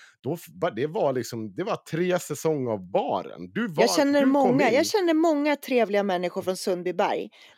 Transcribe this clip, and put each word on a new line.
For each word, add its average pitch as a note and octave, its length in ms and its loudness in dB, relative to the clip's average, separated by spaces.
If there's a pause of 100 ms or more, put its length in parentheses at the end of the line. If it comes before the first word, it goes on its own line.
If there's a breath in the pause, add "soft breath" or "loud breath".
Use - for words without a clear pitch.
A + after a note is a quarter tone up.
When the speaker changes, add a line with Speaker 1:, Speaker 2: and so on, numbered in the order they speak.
(200 loud breath)
Speaker 1:
då C3+ 140 -6
f-, E3+ 140 -12
ba-, E3+ 220 -6
det A#2+ 160 -4
var D#3 260 -2
liksom, A2 420 -8
det F3 100 -6
var G#3 120 -4
tre F3 420 -2
säsonger D3 520 -4
av F#2+ 200 -6
baren. F#2+ 640 -4
Du A3 160 -2
var, D#3 140 0
Speaker 2:
Jag C#4 120 4
känner C#4+ 260 4
Speaker 1:
du C#4 40 4
kom C4+ 80 4
Speaker 2:
många, C4+ 360 4
Speaker 1:
in. A3+ 60 4
Speaker 2:
jag D#4+ 120 4
känner F4 280 2
många D4+ 420 2
trevliga G3+ 460 0
människor F3+ 400 -2
från F#3 140 -2
Sundbyberg. F3+ 760 -2 (280 loud breath)